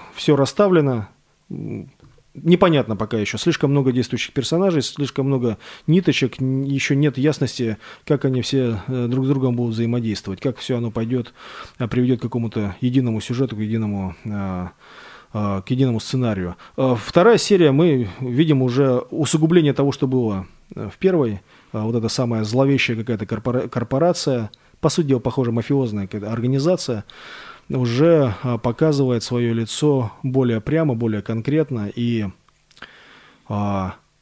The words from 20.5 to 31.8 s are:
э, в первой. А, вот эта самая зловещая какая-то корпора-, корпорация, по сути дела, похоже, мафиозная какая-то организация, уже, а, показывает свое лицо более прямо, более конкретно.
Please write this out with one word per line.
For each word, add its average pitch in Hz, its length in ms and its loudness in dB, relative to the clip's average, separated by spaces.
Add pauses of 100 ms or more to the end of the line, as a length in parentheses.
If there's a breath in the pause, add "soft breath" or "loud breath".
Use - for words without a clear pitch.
э, 107 180 -8
в - 40 -20
первой. 139 440 2 (320 soft breath)
А, 110 100 -4
вот 117 120 -2
эта 113 140 0
самая 117 340 -2
зловещая 127 540 2
какая-то 113 280 -4
корпора-, 123 420 -2
корпорация, 131 840 -2 (320 soft breath)
по 156 80 2
сути 160 180 0
дела, 131 120 2
похоже, 127 320 -2
мафиозная 113 560 -2
какая-то 104 240 -8
организация, 127 720 0 (680 loud breath)
уже, 135 640 4 (100)
а, 120 140 -2
показывает 127 640 0
свое 120 300 0
лицо 120 580 0 (120)
более 127 380 0
прямо, 151 340 0
более 113 260 -2
конкретно. 120 720 -2